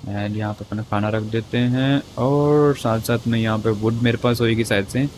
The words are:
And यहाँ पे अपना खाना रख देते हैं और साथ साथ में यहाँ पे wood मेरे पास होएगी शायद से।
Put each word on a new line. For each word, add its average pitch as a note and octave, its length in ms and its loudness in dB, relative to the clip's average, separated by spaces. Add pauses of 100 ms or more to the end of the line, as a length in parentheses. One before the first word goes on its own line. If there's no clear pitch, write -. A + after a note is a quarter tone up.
And G#2 320 -4
यहाँ G#2+ 160 -4
पे G#2 120 -10
अपना G#2+ 180 -6
खाना G#2+ 260 -2
रख A2 220 -2
देते A2+ 260 -2
हैं C3 440 2 (160)
और D3 600 4
साथ A2+ 220 0
साथ A#2+ 280 -2
में A2+ 120 2
यहाँ A2 200 0
पे A2 100 0 (100)
wood A#2 220 0
मेरे A#2 160 2
पास A#2+ 240 0
होएगी A2+ 220 2
शायद G2+ 240 0
से। C3+ 200 -2 (100)